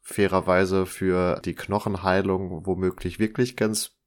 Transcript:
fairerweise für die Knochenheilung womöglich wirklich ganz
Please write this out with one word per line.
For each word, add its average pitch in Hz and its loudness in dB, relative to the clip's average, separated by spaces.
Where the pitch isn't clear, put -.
fairerweise 92 2
für 92 0
die - -4
Knochenheilung 95 -2
womöglich 92 -2
wirklich 120 0
ganz 107 -2